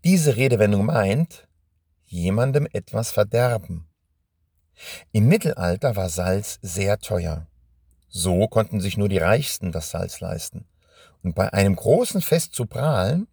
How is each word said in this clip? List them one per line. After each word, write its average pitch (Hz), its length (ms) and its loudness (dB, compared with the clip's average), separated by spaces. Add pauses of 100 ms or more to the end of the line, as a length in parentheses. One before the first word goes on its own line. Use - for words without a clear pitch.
Diese 160 320 4
Redewendung 104 500 4
meint, 120 640 0 (580)
jemandem 120 680 0
etwas - 400 -6
verderben. 104 760 -2 (1200)
Im 107 160 4
Mittelalter 123 680 0
war 95 140 -2
Salz 92 520 -2
sehr 95 380 -2
teuer. 82 480 -4 (600)
So 90 380 0
konnten 107 340 0
sich 95 160 -4
nur 101 120 0
die 95 80 0
Reichsten 95 540 0
das 82 200 -8
Salz 87 280 -8
leisten. - 460 -10 (560)
Und 90 140 -4
bei - 180 0
einem 98 220 4
großen 190 460 2
Fest - 320 0
zu 120 120 -4
prahlen 135 680 0